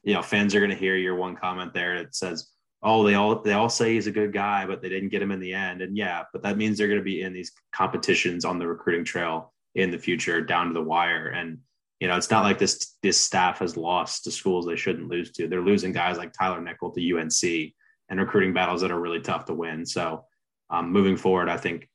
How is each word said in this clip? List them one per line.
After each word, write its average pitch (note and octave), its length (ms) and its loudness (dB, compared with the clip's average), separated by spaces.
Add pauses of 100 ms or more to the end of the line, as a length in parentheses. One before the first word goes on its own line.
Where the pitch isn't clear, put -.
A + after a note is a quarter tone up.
you G2+ 100 2
know, F2 80 2
fans G#2 340 2
are G2+ 60 8
gonna G2 140 2
hear F#2+ 200 0
your F2+ 200 0
one F#2 200 -4
comment F2+ 380 -6
there F2 240 -2
that E2+ 180 -10
says, E2+ 360 -6 (320)
"Oh, A2 200 6
they G2+ 120 8
all, G#2+ 260 4
they G2+ 120 2
all A2 160 4
say A2+ 260 2
he's G#2 100 0
a G#2 60 -2
good G#2 200 2
guy, G2+ 360 0
but F#2 120 -6
they F#2 80 -10
didn't F#2+ 220 -4
get G2 120 -2
him G2 100 -2
in F#2+ 80 -4
the F#2 120 -8
end." F#2 300 -6
And F#2+ 160 -6
yeah, F2 340 -4
but - 120 -10
that G2+ 140 0
means G#2+ 200 2
they're G#2 100 2
gonna G2+ 140 2
be F#2 220 -4
in F#2 100 -6
these F2+ 180 -10 (220)
competitions F2+ 720 0
on F2+ 140 -2
the E2+ 80 -2
recruiting E2+ 360 -2
trail E2 480 -4 (220)
in F#2 160 2
the E2+ 80 -4
future E2+ 440 0
down F2 260 0
to E2 60 -2
the E2 100 0
wire. E2 460 0
And, E2 280 -8 (420)
you F#2 80 -2
know, F2+ 100 2
it's - 120 -2
not A2 140 6
like G2+ 160 4
this, - 420 0
this F#2+ 180 4
staff F2+ 400 2
has E2+ 160 -2
lost E2+ 500 -2
to - 60 -6
schools F2+ 360 0
they E2+ 80 -2
shouldn't E2+ 340 -4
lose F2 220 -4
to. E2 160 -4
They're F2+ 120 -2
losing F#2 320 2
guys E2+ 280 0
like E2+ 140 -12
Tyler F2+ 280 -2
Nickel E2+ 300 -8
to F2+ 100 -4
U F2 160 2
N D#2+ 140 -2
C E2 420 0 (340)
and F#2+ 120 -4
recruiting F#2+ 340 2
battles F2+ 280 0
that F2 100 0
are F2 80 -2
really E2+ 220 -4
tough E2+ 240 -4
to E2 100 -6
win. E2 320 -6
So, E2 380 -4 (440)
um, E2+ 220 -2
moving F#2+ 260 6
forward, F2+ 320 2
I E2+ 80 -2
think E2+ 380 -6